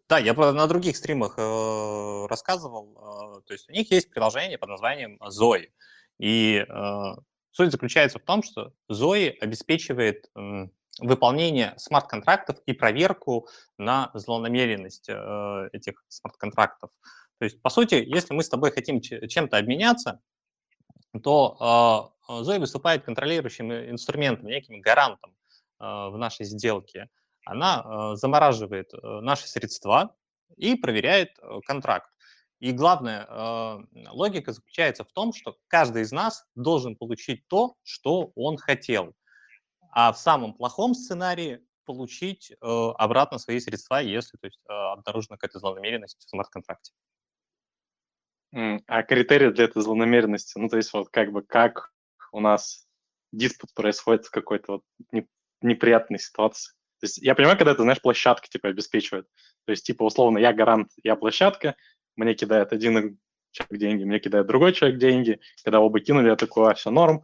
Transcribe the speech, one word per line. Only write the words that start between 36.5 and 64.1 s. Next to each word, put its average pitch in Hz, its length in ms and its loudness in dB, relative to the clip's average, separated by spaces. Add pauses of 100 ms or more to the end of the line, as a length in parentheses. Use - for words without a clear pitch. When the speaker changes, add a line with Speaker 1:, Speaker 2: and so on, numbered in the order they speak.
Speaker 1:
должен 127 400 -2
получить 117 520 -10
то, 233 360 -2
что - 520 -4
он 151 220 -6
хотел. 110 560 -2 (800)
А 117 200 4
в - 60 -12
самом 127 360 0
плохом 202 400 -2
сценарии 175 680 -6 (240)
получить, 135 640 -12
э, - 40 -20 (420)
обратно 123 400 2
свои 120 220 -6
средства, 120 420 -4
если, 113 360 -6
то - 80 -18
есть, - 220 -20
э, 107 40 -12
обнаружена 104 640 -8
какая-то - 220 -12
злонамеренность 98 680 -10
в - 40 -20
смарт-контракте. - 600 -14 (1600)
Speaker 2:
М, 110 320 -6
а 113 160 0
критерии 131 480 4
для 117 140 4
этой 110 180 -2
злонамеренности, 110 760 0
ну, 110 100 -6
то 113 80 -2
есть 113 160 -2
вот 101 180 -4
как 104 220 0
бы 101 100 -4
как - 500 0 (400)
у 107 80 -10
нас 107 460 0 (460)
диспут 120 420 -4
происходит 110 520 0
в - 40 -20
какой-то - 420 -6
вот 98 100 -10 (300)
не-, 113 140 -4 (360)
неприятной 117 560 2
ситуации? - 540 -4 (280)
То - 60 -8
есть - 120 -10
я - 160 2
понимаю, 175 240 6
когда 156 140 6
это, 120 100 2
знаешь, 127 180 4
площадка, 123 480 2
типа, - 200 -6
обеспечивает. 98 580 -4 (400)
То 110 60 -2
есть, 98 120 -4
типа, 120 200 -2
условно, 113 340 4
я 117 140 6
гарант, 110 360 4 (140)
я - 140 2
площадка, 156 600 0 (400)
мне 113 180 2
кидает 107 380 2
один 110 460 0 (320)
человек - 300 -8
деньги, 104 240 0
мне 104 160 -2